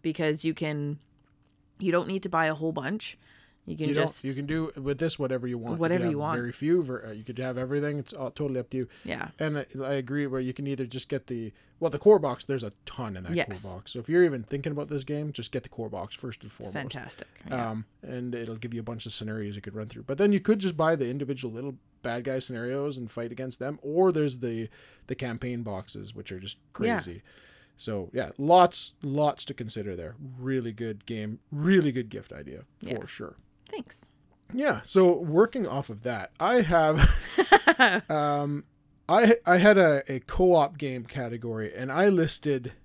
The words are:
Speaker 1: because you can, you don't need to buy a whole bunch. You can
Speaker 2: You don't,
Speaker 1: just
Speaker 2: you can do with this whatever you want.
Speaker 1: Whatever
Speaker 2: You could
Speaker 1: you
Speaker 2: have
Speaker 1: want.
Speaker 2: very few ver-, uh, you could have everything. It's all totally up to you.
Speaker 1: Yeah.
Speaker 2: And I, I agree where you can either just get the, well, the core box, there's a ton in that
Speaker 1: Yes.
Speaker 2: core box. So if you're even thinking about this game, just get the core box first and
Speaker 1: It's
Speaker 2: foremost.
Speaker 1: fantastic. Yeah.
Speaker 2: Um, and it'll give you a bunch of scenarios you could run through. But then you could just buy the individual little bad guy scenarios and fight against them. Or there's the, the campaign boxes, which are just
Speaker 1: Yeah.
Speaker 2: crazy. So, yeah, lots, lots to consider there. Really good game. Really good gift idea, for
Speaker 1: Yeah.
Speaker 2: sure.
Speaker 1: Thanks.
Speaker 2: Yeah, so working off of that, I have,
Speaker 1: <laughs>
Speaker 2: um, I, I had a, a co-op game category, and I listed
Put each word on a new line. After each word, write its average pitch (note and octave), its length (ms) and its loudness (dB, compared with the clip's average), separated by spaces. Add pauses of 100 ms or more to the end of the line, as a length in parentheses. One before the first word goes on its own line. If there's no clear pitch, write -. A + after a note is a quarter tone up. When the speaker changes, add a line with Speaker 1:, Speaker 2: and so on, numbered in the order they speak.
Speaker 1:
because D#3 420 -2
you D#3+ 100 0
can, D3 440 -4 (800)
you F#3 140 0
don't F3 160 2
need F#3+ 160 -4
to F#3+ 40 -6
buy D#3+ 180 2
a D#3 80 0
whole D#3+ 180 -4
bunch. D#3+ 460 -6 (480)
You D#3 100 -10
can D3+ 120 -2
Speaker 2:
You C#3+ 60 0
don't, D3+ 120 2
Speaker 1:
just - 180 -8
Speaker 2:
you C3+ 100 -4
can C#3 120 -6
do D#3+ 340 -4
with C3+ 180 -2
this D#3+ 200 -2
whatever B2+ 280 -2
you B2 120 -4
want. A#2+ 200 -6
Speaker 1:
Whatever E3 260 2
Speaker 2:
You E3+ 40 2
could D#3+ 40 0
Speaker 1:
you C#3+ 60 -2
Speaker 2:
have D3+ 100 -4
Speaker 1:
want. A#2+ 100 -2
Speaker 2:
very A#2+ 120 -4
few E3 320 2
ver-, B2+ 260 -6
uh, A2 40 -12
you G#2+ 100 -12
could A#2+ 160 -10
have B2+ 180 -4
everything. C#3+ 420 -2
It's - 140 -10
all C3 180 -8
totally C#3 280 -4
up A#2+ 120 -6
to C3 80 -4
you. A#2+ 100 -4 (160)
Speaker 1:
Yeah. - 240 -6 (100)
Speaker 2:
And D3+ 200 -2
I, C#3 80 -6 (180)
I C#3 100 -4
agree C#3 320 -2
where C3 140 -4
you B2+ 120 -4
can C#3+ 140 -8
either C3+ 200 -4
just B2+ 220 -10
get C3+ 200 -6
the, A2+ 240 -6 (260)
well, D#3+ 120 0
the D3 80 -4
core G#3 200 8
box, C3+ 280 -2
there's C3 180 -4
a G2+ 80 -10 (120)
ton A2 320 -8
in F#2 80 -10
that A#2+ 100 -4
Speaker 1:
Yes. G2+ 280 -4
Speaker 2:
core F#2 140 -8
box. - 160 -14
So B2 80 -8
if A#2 80 -12
you're F3 160 6
even C3+ 180 0
thinking C#3 300 -6
about C#3+ 160 -6
this C#3+ 160 -6
game, D3+ 260 -4
just - 220 -10
get B2 100 -4
the - 60 -20
core A2+ 220 -10
box F2+ 260 -8
first B2 260 -12
and - 80 -16
Speaker 1:
It's - 60 -20
Speaker 2:
foremost. F#2+ 180 -12
Speaker 1:
fantastic. B2+ 540 -10 (200)
Yeah. A#2+ 220 -4
Speaker 2:
Um, A2 140 -6 (180)
and B2 320 -8
it'll A#2 220 -8
give A#2 180 -10
you A#2 60 -6
a - 20 -10
bunch A2+ 240 -10
of A2 60 -8
scenarios G#2+ 420 -6
you G2+ 80 -12
could G2+ 140 -12
run G#2+ 100 -8
through. - 180 -16
But C#3 140 -6
then G#3 140 6
you G3 80 4
could G#3+ 180 4
just F#3 180 -2
buy D#3+ 200 4
the C#3 120 -2
individual C3 460 -4
little C3 220 -8 (260)
bad A#2+ 220 -4
guy C3 160 -2
scenarios C3 560 -4
and A#2+ 140 -10
fight A#2 200 -8
against C3 300 -8
them. C#3+ 220 -4
Or F3 280 4
there's D3 280 0
the, A#2 300 -4 (380)
the B2+ 80 -6
campaign A#2+ 480 -6
boxes, G#2 520 -10
which - 180 -14
are F#2 80 -10
just G2 160 -12 (240)
Speaker 1:
Yeah. A3+ 180 2
Speaker 2:
crazy. G2+ 240 -12 (540)
So, G2 360 -6
yeah, A#2+ 240 -4
lots, F3 680 4
lots D3 420 0
to - 100 -10
consider G#2+ 400 -8
there. E2+ 220 -10 (220)
Really B2+ 340 -4
good G#2+ 340 -8
game. G#2+ 320 -6 (140)
Really D#3 400 4
good A#2+ 160 -6
gift G2+ 240 -12
idea, - 320 -14 (140)
for - 100 -12
Speaker 1:
Yeah. A#2 180 -6
Speaker 2:
sure. - 300 -14 (340)
Speaker 1:
Thanks. - 340 -14 (480)
Speaker 2:
Yeah, B3+ 300 0
so F#3 340 6
working F#3 480 2
off C#3 260 -4
of G#2+ 120 -12
that, A2+ 380 -6
I A3+ 220 4
have, D#3 360 4 (400)
Speaker 1:
<laughs> D4 720 6
Speaker 2:
um, D3 540 0 (440)
I, A3 280 8 (100)
I F3+ 120 8
had G3+ 200 8
a, D3+ 240 6 (100)
a C3 80 -2
co-op E3+ 560 4
game C3 280 -6
category, A#2 720 -6
and B2+ 160 -8
I F3+ 180 4
listed D3 640 2 (120)